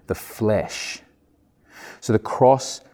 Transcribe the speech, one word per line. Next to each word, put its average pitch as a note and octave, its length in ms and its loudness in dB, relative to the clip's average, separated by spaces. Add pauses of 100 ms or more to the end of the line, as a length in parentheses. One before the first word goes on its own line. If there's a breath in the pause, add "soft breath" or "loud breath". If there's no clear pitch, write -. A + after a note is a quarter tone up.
the F#2+ 80 -6
flesh. - 880 -4 (960 loud breath)
So A2 140 2
the G#2+ 60 4
cross - 600 2 (140)